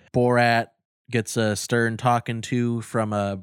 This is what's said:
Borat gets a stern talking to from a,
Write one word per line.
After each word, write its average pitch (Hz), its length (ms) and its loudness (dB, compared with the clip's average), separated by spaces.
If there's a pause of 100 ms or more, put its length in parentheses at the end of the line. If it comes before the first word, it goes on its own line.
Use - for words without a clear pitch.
(120)
Borat 120 560 2 (420)
gets 117 260 -2
a 110 200 2
stern 117 400 0
talking 117 460 0
to 120 400 -2
from 110 300 -2
a, 101 300 -2